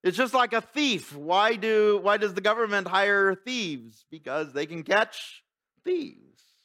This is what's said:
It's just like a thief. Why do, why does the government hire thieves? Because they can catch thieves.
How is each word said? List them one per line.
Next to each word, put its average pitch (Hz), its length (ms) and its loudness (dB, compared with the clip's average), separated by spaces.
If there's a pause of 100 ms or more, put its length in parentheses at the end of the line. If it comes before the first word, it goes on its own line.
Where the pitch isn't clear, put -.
It's 180 140 0
just 247 160 0
like 247 200 2
a 226 80 2
thief. 220 540 -4
Why 185 400 2
do, 214 460 2
why 202 160 2
does 208 160 -2
the 190 80 -6
government 208 460 0
hire 196 480 2
thieves? 165 720 -8
Because 151 440 -8
they 147 120 -2
can 165 160 -10
catch - 640 -2 (420)
thieves. - 560 -8 (240)